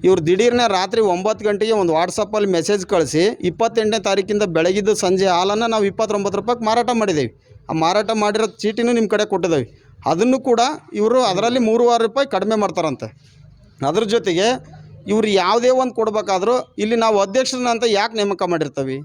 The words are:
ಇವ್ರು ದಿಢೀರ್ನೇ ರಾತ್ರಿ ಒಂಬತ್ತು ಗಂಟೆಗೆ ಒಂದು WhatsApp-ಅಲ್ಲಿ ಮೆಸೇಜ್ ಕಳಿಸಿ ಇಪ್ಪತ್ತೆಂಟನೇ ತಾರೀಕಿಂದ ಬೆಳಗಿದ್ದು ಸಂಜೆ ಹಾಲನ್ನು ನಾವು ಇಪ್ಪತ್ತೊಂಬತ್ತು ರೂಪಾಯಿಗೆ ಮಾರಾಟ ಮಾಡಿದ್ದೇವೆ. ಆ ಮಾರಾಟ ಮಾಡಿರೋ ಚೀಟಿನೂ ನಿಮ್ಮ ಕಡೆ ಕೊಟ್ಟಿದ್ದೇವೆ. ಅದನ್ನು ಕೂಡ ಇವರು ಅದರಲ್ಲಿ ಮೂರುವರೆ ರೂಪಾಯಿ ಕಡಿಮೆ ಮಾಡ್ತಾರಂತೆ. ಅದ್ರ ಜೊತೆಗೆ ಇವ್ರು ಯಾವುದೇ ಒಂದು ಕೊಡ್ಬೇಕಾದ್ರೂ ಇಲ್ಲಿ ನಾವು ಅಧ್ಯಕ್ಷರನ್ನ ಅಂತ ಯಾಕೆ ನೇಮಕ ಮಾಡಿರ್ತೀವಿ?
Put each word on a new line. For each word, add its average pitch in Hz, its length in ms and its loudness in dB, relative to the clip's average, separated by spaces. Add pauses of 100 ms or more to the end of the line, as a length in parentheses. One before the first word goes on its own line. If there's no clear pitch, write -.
ಇವ್ರು 180 220 2
ದಿಢೀರ್ನೇ 240 420 2
ರಾತ್ರಿ 196 340 0
ಒಂಬತ್ತು 202 440 -2
ಗಂಟೆಗೆ 214 260 0
ಒಂದು 185 220 2
WhatsApp-ಅಲ್ಲಿ 202 560 -2
ಮೆಸೇಜ್ 180 360 0
ಕಳಿಸಿ 170 560 0
ಇಪ್ಪತ್ತೆಂಟನೇ 220 580 0
ತಾರೀಕಿಂದ 202 440 0
ಬೆಳಗಿದ್ದು 190 520 0
ಸಂಜೆ 190 320 2
ಹಾಲನ್ನು 196 400 0
ನಾವು 220 180 0
ಇಪ್ಪತ್ತೊಂಬತ್ತು 196 540 -2
ರೂಪಾಯಿಗೆ 233 260 -4
ಮಾರಾಟ 226 280 0
ಮಾಡಿದ್ದೇವೆ. 180 380 0 (380)
ಆ 165 40 -4
ಮಾರಾಟ 190 400 0
ಮಾಡಿರೋ 214 320 0
ಚೀಟಿನೂ 220 460 -2
ನಿಮ್ಮ 226 160 2
ಕಡೆ 208 180 0
ಕೊಟ್ಟಿದ್ದೇವೆ. 170 680 -4 (100)
ಅದನ್ನು 226 340 2
ಕೂಡ 247 200 0 (340)
ಇವರು 226 280 2
ಅದರಲ್ಲಿ 226 380 0
ಮೂರುವರೆ 233 440 2
ರೂಪಾಯಿ 269 240 -2
ಕಡಿಮೆ 208 280 -2
ಮಾಡ್ತಾರಂತೆ. 165 520 -2 (800)
ಅದ್ರ 185 160 0
ಜೊತೆಗೆ 202 440 0 (600)
ಇವ್ರು 214 200 0
ಯಾವುದೇ 208 420 2
ಒಂದು 254 240 0
ಕೊಡ್ಬೇಕಾದ್ರೂ 214 840 -2
ಇಲ್ಲಿ 220 180 0
ನಾವು 220 240 2
ಅಧ್ಯಕ್ಷರನ್ನ 247 480 -2
ಅಂತ 233 200 -2
ಯಾಕೆ 226 300 2
ನೇಮಕ 202 260 -2
ಮಾಡಿರ್ತೀವಿ? 143 600 -4